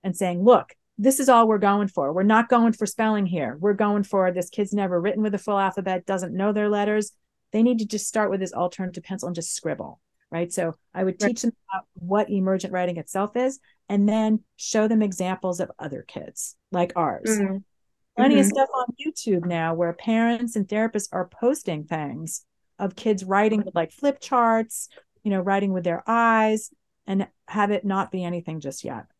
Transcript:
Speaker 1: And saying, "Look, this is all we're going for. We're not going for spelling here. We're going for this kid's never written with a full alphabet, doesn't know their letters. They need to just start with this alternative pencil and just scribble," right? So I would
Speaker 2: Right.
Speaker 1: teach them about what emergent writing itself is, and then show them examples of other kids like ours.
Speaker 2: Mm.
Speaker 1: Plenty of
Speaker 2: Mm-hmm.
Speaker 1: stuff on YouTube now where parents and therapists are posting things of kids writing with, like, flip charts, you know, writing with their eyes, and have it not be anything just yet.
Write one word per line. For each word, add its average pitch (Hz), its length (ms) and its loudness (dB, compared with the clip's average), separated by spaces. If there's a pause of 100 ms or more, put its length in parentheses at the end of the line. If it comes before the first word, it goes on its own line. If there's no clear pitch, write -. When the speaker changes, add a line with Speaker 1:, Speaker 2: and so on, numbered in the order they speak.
Speaker 1:
And 190 120 -4
saying, 180 280 -2
"Look, 233 320 6 (220)
this 269 220 4
is 269 100 2
all 233 180 8
we're 214 120 4
going 202 280 2
for. 147 240 -2
We're 180 120 0
not 220 260 4
going 233 240 4
for 220 120 -2
spelling 214 400 0
here. 147 340 -4
We're 202 140 2
going 208 300 2
for 190 280 2
this 180 180 -4
kid's 208 240 -4
never 185 260 0
written 208 240 0
with 208 120 0
a - 20 -2
full 202 220 -2
alphabet, 190 460 -2
doesn't 185 300 -4
know 196 160 0
their 208 180 0
letters. 208 420 0 (400)
They 220 120 2
need 240 160 4
to 214 60 -2
just 214 220 -6
start 214 220 -2
with 196 100 -2
this 185 140 -4
alternative 180 500 -4
pencil - 240 -8
and 175 80 -6
just 165 200 -8
scribble," - 460 -8 (300)
right? 175 200 -4
So 165 240 -4 (180)
I 190 120 -4
would 185 160 -2
Speaker 2:
Right. 208 80 2
Speaker 1:
teach 226 140 -6
them 233 100 0 (160)
about 190 240 -8
what 185 360 0
emergent 190 440 -2
writing 180 240 -2
itself 196 400 -6
is, 262 220 -2 (280)
and 202 220 2
then 220 340 0 (140)
show 220 320 0
them 220 120 4
examples 185 600 -2
of - 180 -6
other 139 220 -10
kids - 540 -14 (160)
like 175 260 0
ours. 160 320 -2
Speaker 2:
Mm. 196 340 0 (540)
Speaker 1:
Plenty 285 220 6
of 269 60 6
Speaker 2:
Mm-hmm. 208 100 0
Speaker 1:
stuff 269 200 4
on 254 120 -2 (120)
YouTube 208 460 -2
now 165 300 0
where 170 180 0
parents 233 640 0
and 196 100 -2
therapists 214 460 -2
are 180 140 -2
posting 196 580 -2
things 156 580 -8 (360)
of 190 160 -4
kids 202 280 0
writing 208 400 2
with, 190 120 -8
like, 165 160 0
flip 285 280 -2
charts, 226 680 0 (340)
you 208 80 0
know, 190 80 0
writing 196 340 0
with 180 100 -2
their 170 240 -2
eyes, 220 640 2 (360)
and 196 200 0 (200)
have 208 240 0
it 208 140 -2
not 190 260 -2
be 185 120 -4
anything 170 360 -6
just 139 240 -10
yet. 123 220 -8 (140)